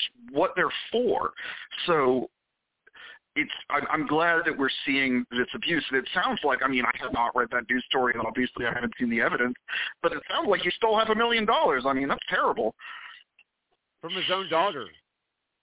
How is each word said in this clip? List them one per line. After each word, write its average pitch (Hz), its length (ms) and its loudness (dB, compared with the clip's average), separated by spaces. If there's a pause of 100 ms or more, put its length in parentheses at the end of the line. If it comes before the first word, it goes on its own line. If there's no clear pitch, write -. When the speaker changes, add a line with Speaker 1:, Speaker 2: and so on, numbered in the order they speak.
(320)
Speaker 1:
what 165 240 2
they're 160 160 2 (200)
for. 233 400 2 (540)
So 131 420 4 (1080)
it's, 151 160 -4 (180)
I'm, 143 220 0
I'm 151 160 0
glad 165 380 2
that 143 120 0
we're 135 120 2 (160)
seeing 135 440 2
this 123 240 0
abuse. 143 380 -2
And 131 80 2
it - 120 -4
sounds 214 320 0
like, 127 200 2
I 131 40 2
mean, 127 180 2
I 120 60 2 (120)
have 131 100 -4
not 117 220 0
read 120 160 2
that 120 180 -2
news 127 180 0
story, 123 280 2
and 117 100 -4
obviously 120 400 -2
I 117 80 0
haven't 117 260 -2
seen 120 120 0
the 117 100 2
evidence, 123 320 2 (480)
but 165 100 2
it 147 160 -8
sounds 277 220 -2
like 180 120 2
he 214 100 0
stole 220 260 2
half 220 120 2
a 214 60 2
million 233 300 2
dollars. 208 400 2
I 135 80 2
mean, 135 140 0
that's 143 220 -4
terrible. 220 440 0 (1300)
Speaker 2:
From 170 120 -10
his 180 200 -4
own 190 160 -2
daughter. 160 380 0 (760)